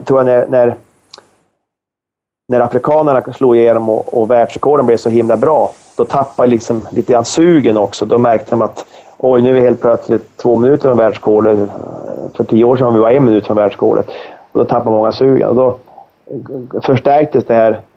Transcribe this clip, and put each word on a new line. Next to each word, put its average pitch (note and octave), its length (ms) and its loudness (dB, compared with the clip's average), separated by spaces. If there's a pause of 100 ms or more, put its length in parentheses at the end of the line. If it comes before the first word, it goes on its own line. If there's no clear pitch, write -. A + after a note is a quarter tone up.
tror C3+ 180 0
jag, C3 60 2
när, B2 220 2
när, B2 280 0 (1700)
när B2 120 0
afrikanerna C3+ 640 0 (120)
slog A#2+ 240 2
igenom A2+ 320 2
och, - 320 -2
och A2 100 0
världsrekorden B2 540 0
blev A#2 120 2
så A#2 120 -4
himla A2+ 280 0
bra, A2+ 340 0 (260)
då A#2+ 80 0
tappade C3 440 -2
liksom A#2 320 -2 (100)
lite A#2+ 220 -2
grann A#2 120 2
sugen D3 520 2
också. G2+ 280 -2
Då A#2 120 0
märkte A#2 340 0
de A#2 100 -2
att, - 240 -6 (320)
oj, B2+ 240 0
nu B2+ 80 2
är C3 40 2
vi C3 80 2
helt A#2+ 200 0
plötsligt A#2 560 -2
två A#2+ 180 0
minuter C3+ 340 2
från A#2+ 80 2
världsrekordet. G#2 720 0 (640)
För A#2 100 -4
tio A2+ 220 2
år A#2+ 120 2
sedan B2+ 80 0
var A#2+ 80 0
vi A2 60 2
bara A2+ 120 4
en C#3 140 2
minut G#2+ 220 2
från G#2+ 100 -2
världsrekordet. G#2 500 0 (440)
Och - 80 -4
då B2 60 0
tappar A#2 260 -2
många A2 200 0
sugen. B2 380 2
Och A2+ 60 0
då B2+ 220 0 (1040)
förstärktes C3+ 640 0
det A#2+ 80 -2
här A2 260 2 (180)